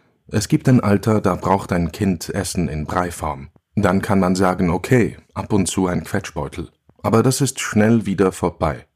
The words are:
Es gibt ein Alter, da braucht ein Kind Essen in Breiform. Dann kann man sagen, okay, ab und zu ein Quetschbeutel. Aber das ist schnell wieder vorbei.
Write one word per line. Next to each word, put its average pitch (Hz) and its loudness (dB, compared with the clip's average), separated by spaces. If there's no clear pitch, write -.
Es - -4
gibt - 0
ein 127 6
Alter, 101 2
da 92 0
braucht 92 -2
ein 87 0
Kind 95 -2
Essen 90 -4
in 76 -6
Breiform. 80 -6
Dann 98 2
kann 98 2
man 92 2
sagen, 92 2
okay, 92 2
ab 95 -6
und 95 2
zu 95 0
ein 87 -2
Quetschbeutel. - -8
Aber 110 4
das 131 0
ist - -2
schnell 107 2
wieder 95 2
vorbei. 80 -4